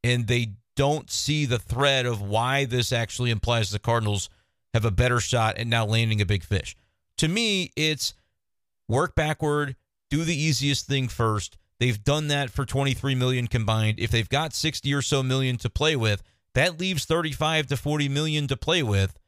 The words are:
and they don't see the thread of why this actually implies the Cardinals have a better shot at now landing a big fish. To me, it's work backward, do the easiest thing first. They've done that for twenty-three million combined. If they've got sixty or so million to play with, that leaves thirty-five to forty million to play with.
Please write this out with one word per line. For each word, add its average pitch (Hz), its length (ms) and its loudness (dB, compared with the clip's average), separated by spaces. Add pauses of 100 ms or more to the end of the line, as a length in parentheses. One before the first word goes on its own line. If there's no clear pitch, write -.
and 120 240 0
they 117 280 0 (200)
don't 143 360 0
see 151 340 0
the 120 140 0
thread 131 480 2
of 110 160 -2
why 120 420 0
this 123 280 -2
actually 120 380 -2
implies 113 400 0
the 104 80 -4
Cardinals 110 520 -2 (420)
have 113 120 2
a 113 60 4
better 120 280 2
shot 113 400 0
at 117 80 -4
now 117 180 0
landing 110 360 2
a 101 60 2
big 98 180 0
fish. - 320 -4 (420)
To 160 100 2
me, 202 460 0
it's 156 400 -2 (760)
work 143 260 0
backward, 147 640 0 (320)
do 160 160 0
the 165 120 0
easiest 143 500 0
thing 131 220 -2
first. 107 500 -2 (200)
They've 113 240 0
done 151 260 0
that 143 220 0
for 139 140 -2
twenty-three 135 520 0
million 127 300 0
combined. 110 520 0
If - 120 -2
they've 113 180 0
got 147 260 -2
sixty 143 400 -2
or 139 80 0
so 135 200 0
million 131 360 0
to 123 100 -6
play 156 280 0
with, 110 260 0 (320)
that 160 240 2
leaves 185 260 -2
thirty-five 156 600 0
to 143 100 -2
forty 147 320 0
million 151 380 0
to 131 100 -2
play 165 260 0
with. 98 460 0